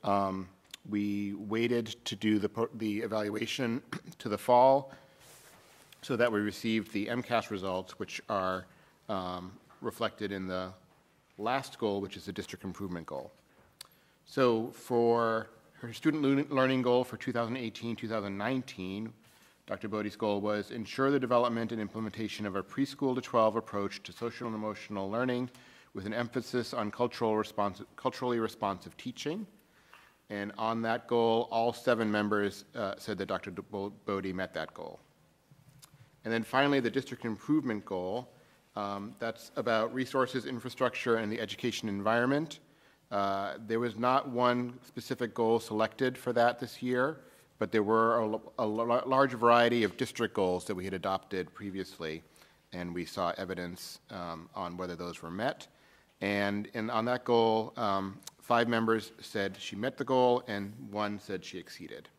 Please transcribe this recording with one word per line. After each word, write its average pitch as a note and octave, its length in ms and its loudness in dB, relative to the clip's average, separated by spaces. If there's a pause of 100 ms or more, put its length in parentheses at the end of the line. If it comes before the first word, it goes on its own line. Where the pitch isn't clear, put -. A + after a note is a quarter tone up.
Um, F#2+ 440 2 (400)
we G2+ 460 -2
waited A2+ 680 0
to - 120 -6
do G#2+ 220 4
the G2+ 100 0
po-, - 260 -2
the G#2+ 260 -2
evaluation A2 800 -2 (180)
<clears throat> - 180 -20
to - 100 -6
the G#2 100 0
fall C3+ 540 6 (1080)
so C3 140 -2
that A#2+ 140 4
we G#2 100 2
received G#2+ 520 -2
the G#2+ 160 -2
M B2 140 -2
cas A#2 280 0
results, F#2 480 -4
which - 300 -8
are, F#2 380 0 (420)
um, F2+ 440 -4 (280)
reflected G#2 520 -4
in F#2+ 140 -4
the F#2 240 -4 (680)
last B2+ 400 -4
goal, G2+ 220 0
which G2 160 -8
is F2+ 100 -14
the G2+ 60 -8
district F#2 320 -10
improvement F2+ 420 -8
goal. C#2+ 260 -10 (960)
So A#2+ 460 4
for A#2 760 2 (260)
her A#2 180 -10
student D3+ 300 0
learning, C#3 280 4
learning C3 320 4
goal B2 220 6
for A#2 120 -10
two - 160 -4
thousand A#2 240 0
eighteen, A#2 400 -6
two A2+ 120 -8
thousand G2+ 280 -2
nineteen, G#2+ 760 -4 (540)
Doctor G#2 220 -6
Bodie's G#2 280 -4
goal G#2 240 2
was G#2 300 -2
ensure B2+ 400 0
the C#3+ 100 4
development A#2 520 2
and A2+ 80 -4
implementation G#2+ 680 -6
of F#2+ 100 -4
a F#2+ 60 -2
preschool C3+ 520 -2
to B2+ 60 -2
twelve A2 360 4
approach G2+ 460 -4
to - 100 -14
social A#2 340 -6
and A2 100 -4
emotional G#2 540 -6
learning B2 400 0 (440)
with F#2+ 120 -6
an G#2+ 80 -4
emphasis A#2+ 600 -2
on G#2+ 160 -2
cultural A#2 420 0
responsi-, G#2 520 -2 (120)
culturally B2 420 -2
responsive G2+ 580 -4
teaching. F#3 500 -8 (840)
And G2+ 260 -6
on A2+ 260 -2
that A#2 260 -2
goal, A2+ 420 4
all A#2 220 2
seven A2+ 380 2
members, G#2 540 2 (100)
uh, G2+ 220 -2
said G2+ 220 -6
that F#2+ 80 -2
Doctor F#2+ 240 -4
Bo-, G2+ 420 -8 (140)
Bodie F#2+ 260 -2
met F#2 220 -4
that D#2+ 180 -6
goal. - 260 -14 (1300)
And A2 80 -2
then A2+ 100 0
finally, C#3 380 4
the A#2 100 0
district B2 340 -4
improvement A#2+ 600 -2
goal, G2 440 -6 (480)
um, G2+ 420 -6
that's - 380 -8
about A2+ 360 2
resources, B2+ 540 0
infrastructure, B2 680 0
and A2 140 0
the A2+ 100 -4
education A2 480 -4
environment. A#2 720 2 (500)
Uh, G2 440 -2 (120)
there A2+ 140 0
was A2+ 180 -2
not C3 300 4
one B2 580 2
specific B2 480 -4
goal A2+ 260 4
selected A2 560 0
for B2 160 -4
that A#2+ 260 6
this - 240 -8
year, B2+ 360 0 (400)
but G#2 120 -2
there A2 120 4
were A2+ 380 6
a, A2 180 0 (220)
a A2+ 60 2
la-, A#2 380 2
large C3+ 280 6
variety A#2+ 500 8
of G2 140 2
district A#2 360 -2
goals F#2 320 2
that G#2 100 -4
we F#2 100 -6
had F#2+ 100 -4
adopted F#2+ 580 -2
previously, F2 720 -8 (500)
and F2 220 -6
we F2 100 -4
saw F2 320 -2
evidence, F2+ 600 -8 (120)
um, E2+ 440 -10
on F#2 220 -6
whether F2+ 200 -6
those E2+ 260 -10
were E2+ 80 -10
met. G#2+ 360 -4 (560)
And, G2+ 500 0
and A2+ 180 -4
on A2+ 160 0
that B2 180 0
goal, A2+ 520 4
um, G2 420 -2 (220)
five A#2 280 4
members A2+ 520 2
said G2 380 -4
she - 180 -8
met A#2+ 220 -4
the C#3 60 -4
goal, B2+ 420 4
and G2+ 260 -4 (180)
one G#2 280 -2
said F#2+ 260 -8
she - 140 -12
exceeded. - 500 -14 (100)